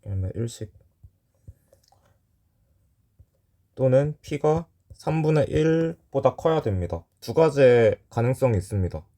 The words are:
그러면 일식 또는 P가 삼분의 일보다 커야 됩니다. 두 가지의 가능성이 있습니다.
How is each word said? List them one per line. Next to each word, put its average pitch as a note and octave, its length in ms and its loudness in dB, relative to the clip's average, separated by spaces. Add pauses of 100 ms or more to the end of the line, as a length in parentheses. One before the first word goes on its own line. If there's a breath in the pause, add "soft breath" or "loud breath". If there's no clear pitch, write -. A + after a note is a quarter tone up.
그러면 F#2+ 320 -6
일식 A2+ 400 -10 (3000)
또는 C3 460 0
P가 D#3 460 -2 (260)
삼분의 D#3 560 0
일보다 D#3+ 880 -2
커야 D#3+ 260 0
됩니다. F2+ 440 -6 (140)
두 - 140 -10
가지의 B2+ 680 4 (100)
가능성이 B2 480 0
있습니다. F2+ 480 -4 (120)